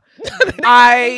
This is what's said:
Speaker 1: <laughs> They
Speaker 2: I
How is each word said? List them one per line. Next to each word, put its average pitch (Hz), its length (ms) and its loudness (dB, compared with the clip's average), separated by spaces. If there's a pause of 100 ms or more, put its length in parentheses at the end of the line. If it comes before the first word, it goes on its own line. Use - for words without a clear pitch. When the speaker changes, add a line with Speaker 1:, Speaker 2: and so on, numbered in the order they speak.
(180)
Speaker 1:
<laughs> 311 60 -18
They 480 280 -4 (120)
Speaker 2:
I 240 540 2